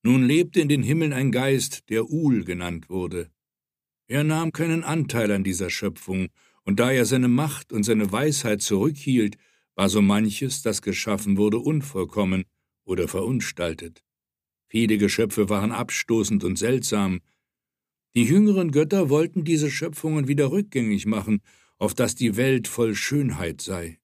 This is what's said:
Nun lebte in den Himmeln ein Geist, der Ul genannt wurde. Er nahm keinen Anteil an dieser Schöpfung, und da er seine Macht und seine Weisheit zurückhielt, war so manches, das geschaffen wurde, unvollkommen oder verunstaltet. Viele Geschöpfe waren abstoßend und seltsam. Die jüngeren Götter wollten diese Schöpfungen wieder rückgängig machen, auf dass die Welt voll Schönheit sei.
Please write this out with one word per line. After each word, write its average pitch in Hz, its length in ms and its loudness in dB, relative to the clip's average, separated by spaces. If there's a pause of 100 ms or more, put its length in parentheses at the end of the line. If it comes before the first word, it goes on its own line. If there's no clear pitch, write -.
Nun 127 180 6
lebte 165 380 2
in 147 80 0
den 139 140 2
Himmeln 151 300 0
ein 131 180 0
Geist, 131 580 -2
der 113 220 -2
Ul 139 320 2
genannt 87 480 -6
wurde. 90 400 -6 (760)
Er 143 160 0
nahm 156 280 0
keinen 165 320 -2
Anteil 120 480 0
an 98 120 0
dieser 92 280 -4
Schöpfung, 92 560 -6 (360)
und 101 160 0
da 123 120 2
er 127 140 2
seine 127 220 2
Macht 143 460 -2
und 110 80 -2
seine 107 300 0
Weisheit 117 500 -2
zurückhielt, 120 760 0 (380)
war 98 160 0
so 104 140 4
manches, 104 580 0
das 104 220 -4
geschaffen 101 540 -2
wurde, 107 200 2
unvollkommen 98 840 -2 (400)
oder 90 240 -2
verunstaltet. 87 960 -6 (640)
Viele 110 320 2
Geschöpfe 101 500 2
waren 104 220 0
abstoßend 113 720 -2
und 92 140 -2
seltsam. 104 640 0 (920)
Die 120 120 4
jüngeren 190 460 4
Götter 151 380 2
wollten 160 340 2
diese 151 280 2
Schöpfungen 156 560 -4
wieder 143 240 2
rückgängig 120 560 -2
machen, 104 340 0 (380)
auf 104 160 -2
dass 120 180 0
die 113 220 -2
Welt 127 320 0
voll 113 260 0
Schönheit 104 680 -4
sei. 85 440 -8